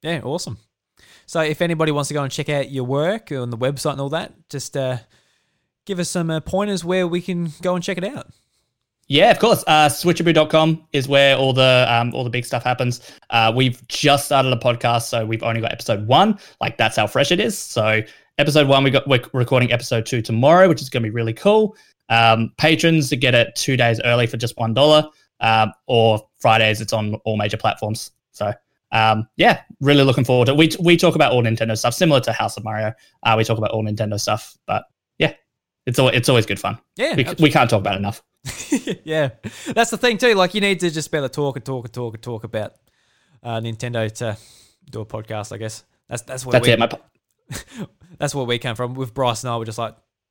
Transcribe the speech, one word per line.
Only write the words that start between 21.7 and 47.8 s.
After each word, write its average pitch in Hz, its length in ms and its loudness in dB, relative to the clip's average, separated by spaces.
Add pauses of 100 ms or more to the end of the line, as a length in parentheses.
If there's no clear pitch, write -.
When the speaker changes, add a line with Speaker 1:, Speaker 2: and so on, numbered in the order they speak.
Speaker 2:
Um, 113 500 4
patrons 160 520 2
to 139 60 -2
get 123 180 2
it 117 200 2
two - 220 -2
days 117 280 2
early 120 220 2
for 117 120 -8
just 117 180 -6
one 113 160 -4
dollar, 151 360 4 (320)
um, 110 320 2 (140)
or 113 340 2 (200)
Fridays, 110 400 2
it's 110 120 -6
on 107 220 -2 (100)
all 110 120 -4
major 107 200 -4
platforms. 107 560 -6 (180)
So, 104 220 -6 (400)
um, 110 340 2 (100)
yeah, 214 260 2 (180)
really 139 240 4
looking 135 200 2
forward 123 220 2
to 135 60 2
it. 147 60 2
We, 160 120 6 (100)
we 175 160 4
talk 165 200 2
about 151 160 4
all 123 100 2
Nintendo 113 340 -2
stuff, 120 180 -2
similar 151 260 2
to 120 120 -4
House 107 240 -4
of 104 80 -12
Mario. 107 280 -6 (320)
Uh, 113 120 4
we 110 80 2
talk 110 140 0
about 107 140 -4
all 110 120 -4
Nintendo 104 360 -4
stuff, - 360 -6 (100)
but 101 180 -6 (340)
yeah, 156 140 0 (540)
it's 123 120 -2
al-, 131 100 4
it's 123 200 0
always 120 180 4
good 101 140 -6
fun. 101 180 -6 (180)
Speaker 1:
Yeah, 311 200 -4
Speaker 2:
We, 143 60 0
Speaker 1:
absolutely. 170 220 -2
Speaker 2:
we 147 60 4
can't 127 180 2
talk 110 120 2
about 101 160 -2
it - 20 -6
enough. 101 240 -6 (220)
Speaker 1:
<laughs> - 180 -14 (420)
Yeah, 156 260 -2 (380)
that's 233 220 0
the 220 80 -8
thing 247 200 0
too. 240 160 2
Like, 185 200 2
you 214 60 -2
need 196 200 0
to 175 100 0
just 151 200 -8
be 160 80 -2
able 135 100 -2
to - 60 -10
talk 143 220 -4
and 123 80 -12
talk 131 200 -8
and 117 100 -16
talk 117 200 -8
and 113 80 -18
talk 117 220 -10
about, 110 280 -8 (680)
uh, 113 180 -6
Nintendo 113 560 -6
to 110 200 -6 (540)
do 110 100 -12
a 107 60 -12
podcast, 107 460 -12
I 107 60 -14
guess. 110 260 -12 (240)
That's, 123 140 -10
that's 131 240 -14
where 127 60 -4
Speaker 2:
That's 123 140 4
Speaker 1:
we, 123 60 4
Speaker 2:
it, 117 60 4
my 117 100 2
po- - 120 -10 (500)
Speaker 1:
<laughs> - 680 -16